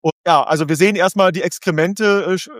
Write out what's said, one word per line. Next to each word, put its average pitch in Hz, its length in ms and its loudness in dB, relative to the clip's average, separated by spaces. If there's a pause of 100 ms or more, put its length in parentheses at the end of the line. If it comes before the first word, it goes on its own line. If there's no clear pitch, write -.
Und 160 120 -2 (140)
ja, 156 160 4
also 156 260 -2
wir 156 80 0
sehen 196 200 2
erstmal, 185 360 2
die 160 100 -4
Exkremente, 190 840 -2
äh, 185 60 -2
sch-, - 260 -8